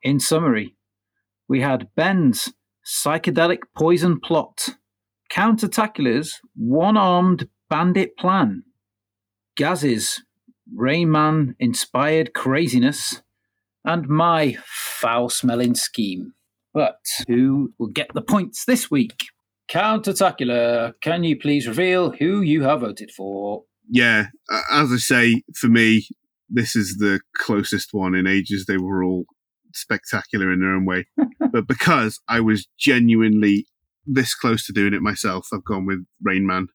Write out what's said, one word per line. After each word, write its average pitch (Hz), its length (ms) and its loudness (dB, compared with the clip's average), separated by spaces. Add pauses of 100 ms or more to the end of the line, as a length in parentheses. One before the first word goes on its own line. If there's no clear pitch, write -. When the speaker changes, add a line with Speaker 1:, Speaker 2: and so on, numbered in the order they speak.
Speaker 1:
In 139 180 2
summary, 131 560 0 (720)
we 131 140 0
had 127 340 -2
Ben's 165 580 2 (320)
psychedelic 165 760 0 (180)
poison 170 420 2
plot, - 500 -4 (600)
Countertacular's 190 1080 0 (160)
one-armed 180 920 2 (220)
bandit 180 480 0
plan, 113 460 0 (920)
Gaz's 139 680 -2 (500)
Rain 156 380 0
Man-inspired 151 1200 0
craziness, 131 880 0 (640)
and 160 220 -2
my 156 580 2
foul-smelling 120 1080 -2
scheme. 95 580 -6 (400)
But - 260 0 (280)
who 131 500 2
will 113 120 -6
get 143 240 -6
the - 80 -4
points - 440 -2
this 240 260 0
week? 139 240 0 (520)
Countertacular, 139 1300 0
can 170 220 -2
you 156 140 2
please 143 300 0
reveal 180 440 0
who 185 300 0
you 156 220 2
have 135 180 2
voted 107 300 -10
for? 98 520 -8 (240)
Speaker 2:
Yeah, 113 400 2 (220)
a-, 104 120 -2 (120)
as 147 180 2
I 123 60 2
say, 117 460 2 (120)
for - 120 -2
me, 113 400 4 (420)
this 117 260 -2
is 95 220 -2
the 101 220 0 (180)
closest - 560 -2
one 92 220 -2
in 92 100 2
ages. 98 420 -2
They 98 100 -2
were 92 260 -2
all 92 220 -2 (540)
spectacular 98 720 -4
in 90 100 0
their 92 140 0
own 95 100 0
way. 92 220 -2 (100)
Speaker 1:
<laughs> 285 80 2 (260)
Speaker 2:
But 113 160 -2
because 131 600 0
I 117 140 0
was 110 260 0 (100)
genuinely 110 880 2 (400)
this 131 300 -2
close 113 320 -2
to 98 60 -14
doing 101 200 0
it 92 80 -4
myself, 95 520 -4
I've 101 100 -8
gone 98 220 -6
with 95 200 -4 (160)
Rain 95 240 0
Man. 92 300 -2